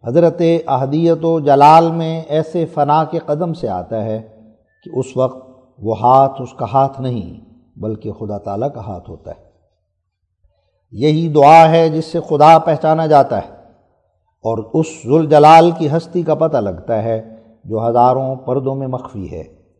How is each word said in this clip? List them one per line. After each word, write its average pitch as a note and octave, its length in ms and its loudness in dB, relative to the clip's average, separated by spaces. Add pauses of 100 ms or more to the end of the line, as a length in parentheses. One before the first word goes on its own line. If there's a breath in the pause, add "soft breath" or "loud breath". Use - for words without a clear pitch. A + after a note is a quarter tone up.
حضرت E3 340 0 (260)
احدیت D#3 580 -2
و E3 140 -2
جلال D3 520 6
میں E3 360 -6
ایسے D#3 380 -4
فنا D3+ 380 0
کے D#3+ 160 -6
قدم D#3+ 340 -6
سے A#2 160 -8
آتا G2 360 -8
ہے A2 160 -8 (640)
کہ - 160 -8
اس - 180 -8
وقت B2+ 320 -6 (300)
وہ G#2+ 200 -6
ہاتھ C3+ 420 2
اس A#2+ 120 -14
کا B2+ 200 -10
ہاتھ C3+ 280 -2
نہیں A#2 380 -10 (400)
بلکہ G#2+ 320 -10
خدا G2+ 260 -12
تعالیٰ G#2+ 360 -8
کا A2+ 120 -18
ہاتھ F#2+ 240 -16
ہوتا E2 220 -20
ہے۔ - 220 -20 (1400)
یہی D3+ 380 -2
دعا D#3 420 6
ہے E3 180 2
جس D#3+ 160 -6
سے E3+ 140 -6 (100)
خدا D#3 300 6
پہچانا D#3+ 460 -2
جاتا C#3 320 2
ہے F2+ 140 -10 (920)
اور A2+ 140 -4 (160)
اس D#3+ 140 0 (180)
ذوالجلال D#3 680 4
کی E3+ 180 -6
ہستی E3 320 -4
کا D#3+ 140 -2
پتہ D3+ 220 -2
لگتا G#2 460 -6
ہے A2+ 320 -6 (280)
جو A2 260 -4
ہزاروں B2+ 460 2
پردوں C3 400 -6
میں C3+ 120 -10
مخفی A2 440 -12
ہے۔ E2 120 -14 (360)